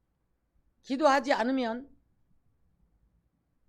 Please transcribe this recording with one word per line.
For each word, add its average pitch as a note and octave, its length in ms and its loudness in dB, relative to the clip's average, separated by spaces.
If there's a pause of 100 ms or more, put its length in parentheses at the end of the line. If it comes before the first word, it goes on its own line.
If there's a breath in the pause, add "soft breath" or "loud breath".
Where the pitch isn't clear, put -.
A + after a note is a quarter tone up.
(800)
기도하지 C#4 520 2
않으면 A#3+ 560 -2 (1800)